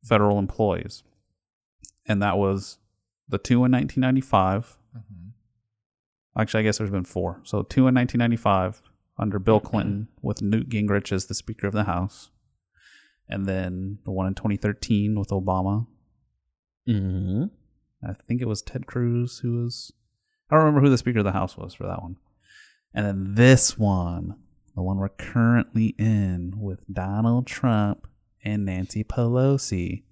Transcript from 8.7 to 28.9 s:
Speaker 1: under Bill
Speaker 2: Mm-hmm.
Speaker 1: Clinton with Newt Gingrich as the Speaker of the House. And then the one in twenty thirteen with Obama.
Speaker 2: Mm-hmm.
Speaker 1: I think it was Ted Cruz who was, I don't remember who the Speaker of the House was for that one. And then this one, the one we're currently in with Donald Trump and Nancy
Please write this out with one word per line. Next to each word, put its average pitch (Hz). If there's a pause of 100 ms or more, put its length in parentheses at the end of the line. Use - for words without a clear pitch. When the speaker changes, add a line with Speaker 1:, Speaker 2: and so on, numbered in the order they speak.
Speaker 1:
under 104
Bill 107
Speaker 2:
Mm-hmm. -
Speaker 1:
Clinton 104 (140)
with 113
Newt 107
Gingrich 104
as 95
the -
Speaker -
of 101
the 104
House. 92 (1000)
And 98
then 95
the 101
one 95
in 98
twenty 101
thirteen 104
with 98
Obama. 95 (1000)
Speaker 2:
Mm-hmm. 95 (640)
Speaker 1:
I 98
think -
it 120
was 107
Ted -
Cruz 120
who 120
was, - (580)
I 151
don't 156
remember 147
who 143
the 123
Speaker 117
of 101
the 95
House 95
was -
for 95
that 90
one. 90 (760)
And 104
then 98
this 123
one, 87 (400)
the 95
one 98
we're 98
currently 117
in 95
with 101 (120)
Donald 110
Trump 104 (380)
and 104
Nancy 92